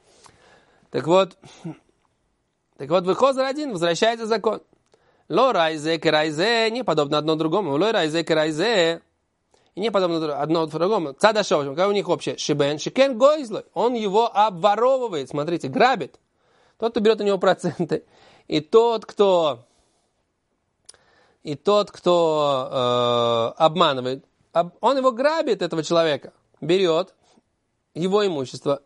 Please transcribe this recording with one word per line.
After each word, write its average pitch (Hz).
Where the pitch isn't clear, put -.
Так 135
вот, 185
так 139
вот, 180
Вехозер 254
один, 277
возвращается 208
закон. 214
«Ло 240
райзе 160
к 160
райзе», 160
не 233
подобно 151
одно 156
другому. 160
«Ло 190
райзе 165
к 156
райзе», 165
и -
не 220
подобно 180
дру-, 156
одно 156
другому. 160
Цада 214
шоу, 151
какое 143
у 202
них 185
общее? 151
Шибен, 147
шикен 262
гойзлой. 247
Он 226
его 220
обворовывает, 208
смотрите, 151
грабит. 185
Тот, 226
кто 226
берёт 214
у 208
него 202
проценты. 180
И 156
тот, 226
кто, 170
и 151
тот, 202
кто, 156
э, -
обманывает, 143
об-, 175
он 254
его 262
грабит, 269
этого 165
человека. 160
Берёт 175
его 190
имущество 139